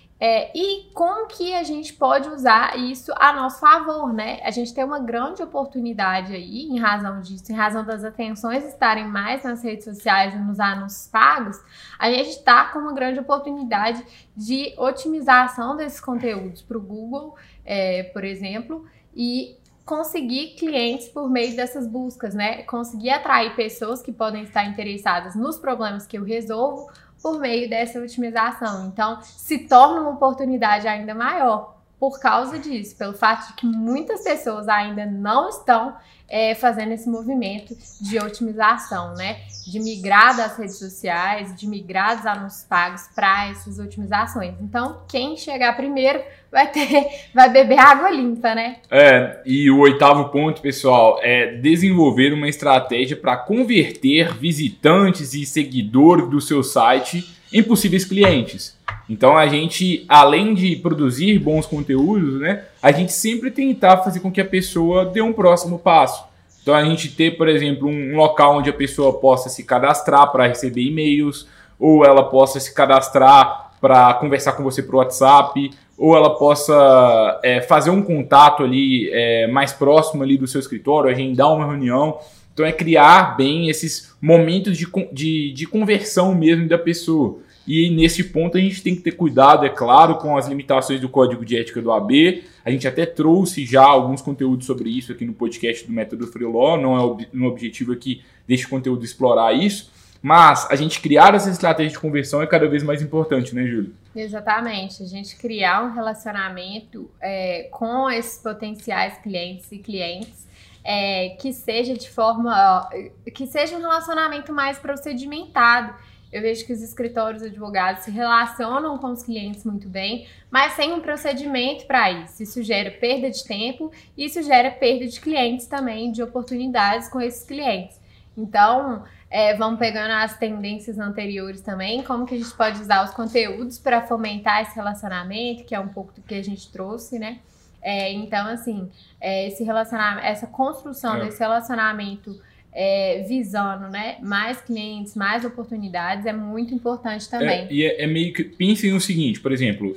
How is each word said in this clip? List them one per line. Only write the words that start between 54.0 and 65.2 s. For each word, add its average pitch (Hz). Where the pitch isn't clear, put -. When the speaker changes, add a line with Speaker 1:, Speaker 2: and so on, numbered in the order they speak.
Speaker 2:
visitantes 151
e 143
seguidores 131
do 139
seu 143
site 135
em 214
possíveis 190
clientes. 185
Então, 127
a 151
gente, 165
além 214
de 180
produzir 156
bons 151
conteúdos, 143
né, 196
a 143
gente 175
sempre 233
tentar 247
fazer 185
com 185
que 190
a 190
pessoa 185
dê 185